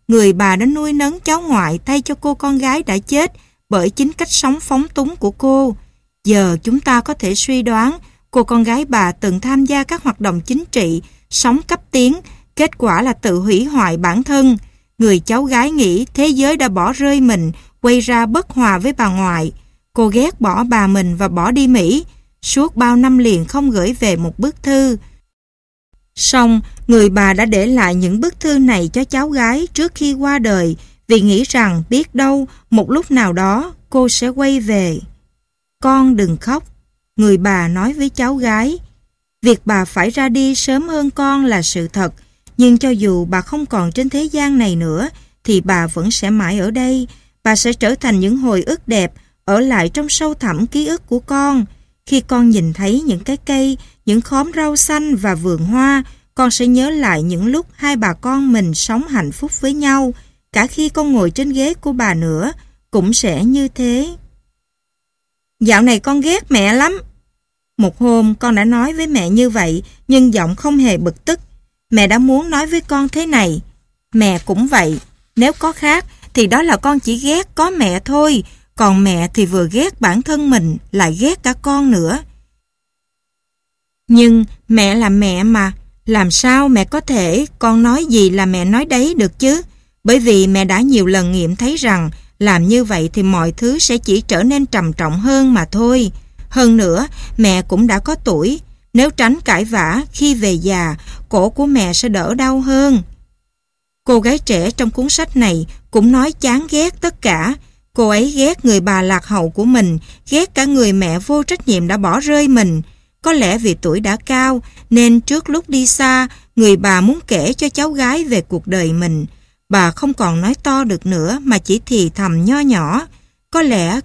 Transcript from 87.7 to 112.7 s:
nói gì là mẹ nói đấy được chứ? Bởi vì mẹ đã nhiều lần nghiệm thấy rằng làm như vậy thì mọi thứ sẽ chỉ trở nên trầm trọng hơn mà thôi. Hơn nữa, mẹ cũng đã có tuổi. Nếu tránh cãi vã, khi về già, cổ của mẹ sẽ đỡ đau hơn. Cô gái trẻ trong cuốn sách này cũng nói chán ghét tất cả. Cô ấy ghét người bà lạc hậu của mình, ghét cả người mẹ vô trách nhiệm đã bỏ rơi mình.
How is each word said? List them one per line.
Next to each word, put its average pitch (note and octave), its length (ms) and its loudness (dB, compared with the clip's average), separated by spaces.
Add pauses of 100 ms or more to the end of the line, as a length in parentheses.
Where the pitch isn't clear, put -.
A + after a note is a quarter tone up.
nói B3+ 220 2
gì A3 260 4
là F#3+ 160 0
mẹ F#3 180 -2
nói A3 200 2
đấy D4+ 300 0
được A3 240 -2
chứ? D4 240 0 (420)
Bởi B3 140 4
vì G#3 280 4
mẹ F#3+ 180 2
đã F#3+ 160 0
nhiều B3 260 2
lần F#3 260 0
nghiệm F3+ 240 -2
thấy C4+ 200 -4
rằng F#3 340 -2 (280)
làm F#3 300 2
như A#3+ 160 2
vậy E3+ 280 -4
thì G#3 100 -2
mọi F3 300 0
thứ B3 260 -2
sẽ A#3+ 200 0
chỉ A3 220 0
trở F#3 220 -2
nên C#4 240 2
trầm E3+ 260 -2
trọng D#3+ 280 -4
hơn C4+ 340 4
mà F3+ 100 2
thôi. A#3 480 0 (360)
Hơn A#3 280 4
nữa, G3 300 0 (300)
mẹ F#3+ 260 2
cũng G3 240 0
đã G3+ 120 0
có D4+ 160 -4
tuổi. A3 460 -2 (320)
Nếu A#3+ 180 4
tránh A#3+ 340 0
cãi G3 200 0
vã, G#3+ 380 -2 (100)
khi C#4+ 220 0
về G#3 180 0
già, E3+ 440 -2 (320)
cổ F#3 200 0
của C#4+ 180 -2
mẹ A3+ 260 2
sẽ A#3+ 160 -2
đỡ G3+ 260 -2
đau C4 260 0
hơn. C4+ 420 2 (1040)
Cô A#3+ 160 4
gái B3 180 0
trẻ F#3+ 320 -2
trong A#3 200 -2
cuốn B3+ 180 -4
sách D#4+ 280 -4
này F3 300 0 (240)
cũng A3+ 220 4
nói C4+ 200 2
chán C4+ 380 -2
ghét D#4+ 300 -2
tất - 220 -6
cả. F3+ 320 -2 (380)
Cô A3+ 160 0
ấy G#3+ 220 0
ghét C#4+ 340 0
người G#3+ 160 4
bà F#3+ 220 0
lạc F#3 240 -2
hậu F3+ 240 -2
của G3+ 140 -4
mình, G#3 340 2 (320)
ghét D#4+ 240 0
cả C4+ 100 0
người C4 280 2
mẹ F3+ 260 0
vô C#4+ 240 -2
trách F4+ 260 -4
nhiệm F3 200 0
đã G3 80 -2
bỏ G3 240 0
rơi D4 280 2
mình. F#3+ 340 2 (400)